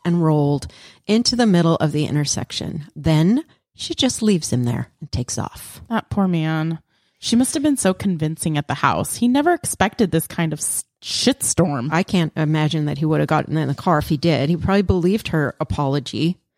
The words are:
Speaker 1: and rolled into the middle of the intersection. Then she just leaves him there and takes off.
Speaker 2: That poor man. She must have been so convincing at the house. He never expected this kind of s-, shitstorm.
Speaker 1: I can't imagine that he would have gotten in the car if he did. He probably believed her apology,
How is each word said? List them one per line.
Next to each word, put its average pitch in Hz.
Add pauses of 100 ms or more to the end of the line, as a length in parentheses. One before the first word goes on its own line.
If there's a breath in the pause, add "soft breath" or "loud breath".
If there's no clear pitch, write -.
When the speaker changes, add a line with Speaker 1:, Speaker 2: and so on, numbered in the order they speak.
Speaker 1:
and 175
rolled 143 (400 loud breath)
into 233
the 240
middle 170
of 151
the 151
intersection. - (100)
Then 160 (300 soft breath)
she -
just -
leaves 202
him 123
there 123 (120)
and 151
takes -
off. -
Speaker 2:
That 226
poor 196
man. 160 (400)
She -
must 254
have 294
been 285
so 190
convincing 160
at 147
the -
house. 120
He 240
never 285
expected -
this 165
kind 160
of 156
s-, - (180)
shitstorm. -
Speaker 1:
I 165
can't 170
imagine 156
that 147
he 156
would 156
have 147
gotten 156
in 151
the 143
car 165
if 151
he 160
did. 143
He 170
probably 196
believed 190
her 151
apology, 143 (200)